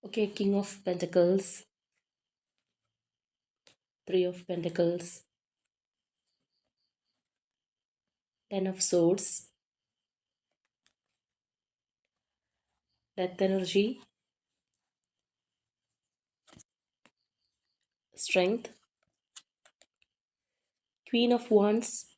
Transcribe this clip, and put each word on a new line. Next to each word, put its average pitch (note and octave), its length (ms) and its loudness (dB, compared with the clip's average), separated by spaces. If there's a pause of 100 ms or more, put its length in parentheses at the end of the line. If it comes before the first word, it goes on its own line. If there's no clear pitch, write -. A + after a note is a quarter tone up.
Okay, G#3+ 160 -2
King G3 300 -2
of - 280 -6
Pentacles, F3+ 800 0 (2500)
Three F3+ 160 0
of F3+ 240 -8
Pentacles, E3+ 760 -2 (3250)
Ten F#3+ 160 -4
of F#3 160 -6
Swords, - 680 2 (3750)
Death F3+ 240 -8
energy, F#3+ 640 -2 (4000)
Strength, F#3+ 540 -2 (2500)
Queen A#3+ 240 0
of A#3 200 -2
Wands G#3 680 4